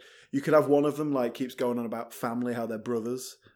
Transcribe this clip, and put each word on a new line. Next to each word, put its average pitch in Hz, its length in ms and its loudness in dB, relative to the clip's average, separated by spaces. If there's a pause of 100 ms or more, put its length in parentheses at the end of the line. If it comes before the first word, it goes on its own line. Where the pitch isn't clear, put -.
(320)
you 139 100 -2
could 156 120 2
have 147 140 8
one 143 180 6
of 143 120 0
them, 151 160 -2
like, 120 200 0
keeps 123 220 -6
going 120 240 -2
on 117 80 -4
about 113 260 -8
family, 123 400 -4
how 117 140 -4
they're 110 100 -6
brothers, 120 600 -4 (180)